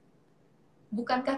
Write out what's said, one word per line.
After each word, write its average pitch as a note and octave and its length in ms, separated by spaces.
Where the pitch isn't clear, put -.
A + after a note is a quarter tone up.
Bukankah B3+ 440